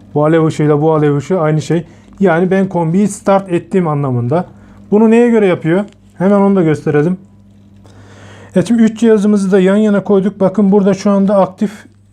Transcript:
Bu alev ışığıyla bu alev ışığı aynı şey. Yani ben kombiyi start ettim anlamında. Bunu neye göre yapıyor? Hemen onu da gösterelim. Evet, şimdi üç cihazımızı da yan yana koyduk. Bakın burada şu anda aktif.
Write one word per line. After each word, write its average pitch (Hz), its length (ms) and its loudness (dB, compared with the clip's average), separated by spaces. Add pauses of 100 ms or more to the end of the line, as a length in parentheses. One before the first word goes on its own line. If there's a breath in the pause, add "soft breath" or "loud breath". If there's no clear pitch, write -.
(140 loud breath)
Bu 147 120 0
alev 160 200 2
ışığıyla 151 360 0
bu 160 120 0
alev 151 240 0
ışığı 180 220 -4
aynı 156 220 -2
şey. 160 240 -4 (340 loud breath)
Yani 175 320 0
ben 190 180 0
kombiyi 180 380 -2
start 196 440 -2
ettim 175 360 -2
anlamında. 143 580 -2 (460 loud breath)
Bunu 220 200 2
neye 240 180 4
göre 220 180 2
yapıyor? 175 380 -2 (320)
Hemen 196 220 2
onu 196 160 2
da 185 80 0
gösterelim. 156 540 -2 (1400 loud breath)
Evet, 175 120 0
şimdi 233 160 2
üç 220 160 0
cihazımızı 208 520 2
da 196 80 2
yan 190 160 2
yana 208 280 0
koyduk. 196 360 -2
Bakın 190 320 0
burada 202 220 2
şu 202 180 -2
anda 196 260 0
aktif. 196 480 -4 (280)